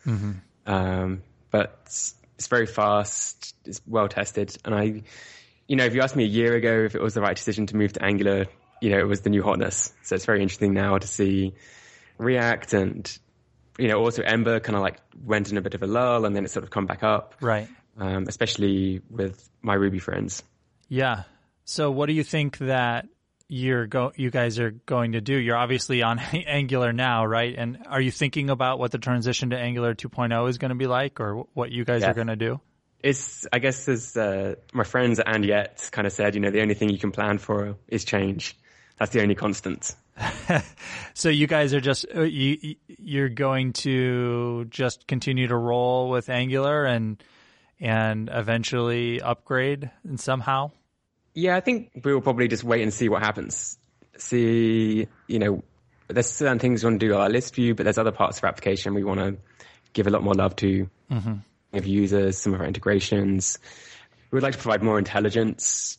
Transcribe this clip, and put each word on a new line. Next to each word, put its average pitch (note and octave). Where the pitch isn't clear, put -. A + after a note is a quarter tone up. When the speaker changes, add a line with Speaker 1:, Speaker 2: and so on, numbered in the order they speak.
Speaker 1:
Mm-hmm. G#2
Speaker 2:
Um, F#2+
but G#2
it's -
very A#2
fast, -
it's -
well G#2+
tested. G2+
And A2+
I, G#2+
you C#3
know, C3
if B2
you B2+
asked C3
me C3
a A2
year A#2
ago A2+
if G#2
it -
was G#2+
the G#2+
right F#2+
decision G#2+
to G2
move G#2
to -
Angular, G2
you A2+
know, G2
it F#2
was G2+
the G2+
new G2+
hotness. -
So -
it's F#2
very G#2+
interesting G2
now G2
to -
see F#2+
React A#2
and, -
you B2+
know, G#2+
also A#2
Ember A2+
kinda, G#2+
like, F#2+
went G#2
in G#2
a F#2+
bit F#2+
of F#2+
a F#2+
lull A#2+
and G2+
then G2
it -
sort -
of -
come G2
back F#2+
up. G#2+
Speaker 1:
Right. A2
Speaker 2:
Um, F#2+
especially G2
with G2
my G#2
Ruby G2
friends. F#2+
Speaker 1:
Yeah. B2+
So D3+
what C#3+
do D#3
you D3+
think D3
that B2
you're B2+
go-, B2+
you B2+
guys A#2+
are A#2
going A#2+
to A2+
do? C3
You're A#2
obviously B2
on A#2
<laughs> D#3+
Angular C3
now, A#2+
right? A#2
And A#2
are C#3
you B2+
thinking C#3
about C3
what B2
the B2+
transition B2
to B2+
Angular A#2+
two A#2+
point A#2
oh A#2+
is B2
gonna B2+
be B2+
like, C3
or G#2
wh-, -
what B2
you A#2+
guys A#2+
Speaker 2:
Yeah. F#2+
Speaker 1:
are -
gonna A2+
do? A2+
Speaker 2:
It's, -
I B2
guess C3
as, A#2
uh, G2
my A#2+
friends A#2+
at -
And G#2+
Yet G#2
kinda G2+
said, G#2
you G#2
know, G2+
the G#2+
only G#2+
thing G#2+
you G2
can G2+
plan G#2
for G#2
is -
change. G2
That's A2
the A#2
only G2+
constant. -
Speaker 1:
<laughs> -
So -
you D3
guys D3
are C#3
just, C3
uh, E3
you, D3
y-, D#3
you're C#3
going C3
to A#2+
just -
continue B2+
to A#2+
roll B2
with B2
Angular C3+
and, A2+
and A2
eventually A#2+
upgrade C3
in C3+
somehow? C3+
Speaker 2:
Yeah, F3+
I F#3
think A#3
we'll C#3
probably B2
just A2
wait A#2
and A2
see A#2+
what G#2
happens. -
See, A2+
you A2+
know, G#2
there's A#2
certain C3
things A#2+
we A#2
wanna A2
do, G#2+
our G2
list A#2+
view, A#2
but -
there's G#2+
other A2
parts -
of -
our G2
application G2+
we G2+
wanna G2
give G2+
a -
lot G#2
more G2+
love F#2+
to. F#2+
Speaker 1:
Mm-hmm. A2
Speaker 2:
Of F#2+
users, G2
some G2+
of F#2
our E2
integrations. G2
We C3
would C3
like C3+
to -
provide G#2+
more G#2+
intelligence G#2